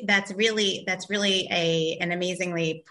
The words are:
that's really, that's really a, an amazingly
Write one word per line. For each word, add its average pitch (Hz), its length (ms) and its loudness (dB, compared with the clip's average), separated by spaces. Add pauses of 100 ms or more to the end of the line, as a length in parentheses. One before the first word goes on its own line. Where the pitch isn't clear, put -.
that's 196 260 2
really, 214 540 0
that's 185 240 -4
really 196 400 2
a, 165 500 2
an 175 120 -2
amazingly 175 800 -2